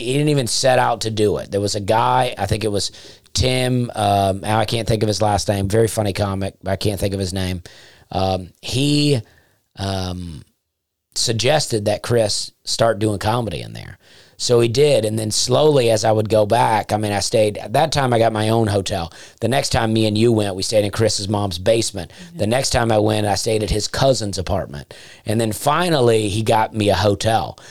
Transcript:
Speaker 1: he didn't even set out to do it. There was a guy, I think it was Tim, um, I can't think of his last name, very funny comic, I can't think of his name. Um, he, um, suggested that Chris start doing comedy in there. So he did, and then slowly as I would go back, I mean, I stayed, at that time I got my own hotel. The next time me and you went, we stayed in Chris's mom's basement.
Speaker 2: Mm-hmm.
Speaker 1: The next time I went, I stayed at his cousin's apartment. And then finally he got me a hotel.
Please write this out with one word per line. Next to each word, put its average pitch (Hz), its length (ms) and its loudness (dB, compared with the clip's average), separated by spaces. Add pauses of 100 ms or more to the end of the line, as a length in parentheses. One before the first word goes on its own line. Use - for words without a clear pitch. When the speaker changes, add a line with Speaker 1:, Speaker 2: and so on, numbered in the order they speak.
Speaker 1:
he 123 80 -2
didn't 147 160 2
even 143 180 0
set 127 320 2
out 120 240 0
to 110 80 -2
do 104 280 2
it. 58 120 -10
There 101 100 0
was 101 140 -2
a 107 60 -4
guy, 120 580 2
I 101 80 -2
think 107 160 -2
it 110 80 -2
was 101 220 -4 (420)
Tim, 127 640 0
um, 98 480 2
I 107 220 0
can't 113 200 -4
think 110 160 0
of 107 60 0
his 104 120 -2
last 104 280 0
name, 98 200 0
very 110 200 4
funny 104 240 -2
comic, 98 420 -4 (100)
I 95 120 -2
can't 101 220 -4
think 101 140 -2
of 98 80 -6
his 92 140 -4
name. 92 280 -4 (500)
Um, 95 380 -2 (120)
he, 143 580 0 (560)
um, 92 680 -8 (720)
suggested 117 720 0
that 104 160 -2
Chris 113 500 0 (120)
start 113 340 0
doing 107 200 0
comedy 101 440 -2
in 55 100 -14
there. 50 260 -16 (400)
So 120 220 4
he 120 80 4
did, 127 380 4
and 107 120 -2
then 110 120 -4
slowly 135 580 2
as 110 160 2
I 110 80 4
would 107 160 2
go 107 160 4
back, 113 480 2
I 107 60 0
mean, 104 140 -2
I 101 80 0
stayed, 107 360 0
at 107 160 -10
that 147 180 2
time 135 220 0
I 117 60 2
got 113 160 2
my 107 160 0
own 113 160 4
hotel. 98 440 -2 (300)
The 113 80 -2
next 135 220 -2
time 113 240 0
me 110 120 2
and 107 120 0
you 117 120 6
went, 104 260 0
we 95 60 -6
stayed 104 220 2
in 104 60 -2
Chris's 104 360 -2
mom's 101 320 -2
basement. 107 540 -2
Speaker 2:
Mm-hmm. - 280 -20
Speaker 1:
The 101 60 0
next 123 220 0
time 117 240 0
I 107 60 4
went, 107 280 2
I 101 100 0
stayed 110 260 -2
at 95 80 -4
his 101 180 -2
cousin's 110 480 0
apartment. 71 560 -6 (320)
And 110 160 -2
then 110 120 -2
finally 139 760 2
he 104 140 -2
got 110 320 0
me 107 160 2
a 95 40 4
hotel. 101 640 0 (120)